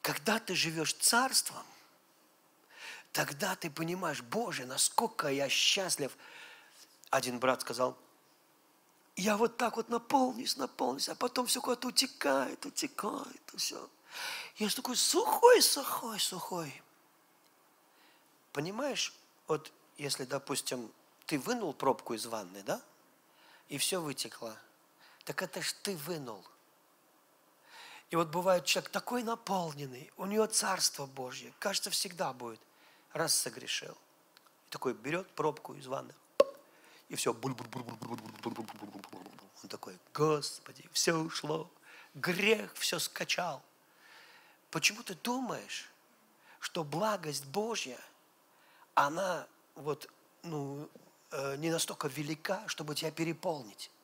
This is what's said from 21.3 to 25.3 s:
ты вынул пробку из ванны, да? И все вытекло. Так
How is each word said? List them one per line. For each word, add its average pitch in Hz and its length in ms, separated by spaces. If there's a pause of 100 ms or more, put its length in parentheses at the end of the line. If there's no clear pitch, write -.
ты 147 60
вынул 196 340
пробку - 400
из 110 140
ванны, 101 360
да? - 200 (880)
И 147 80
все 180 240
вытекло. 123 520 (680)
Так - 160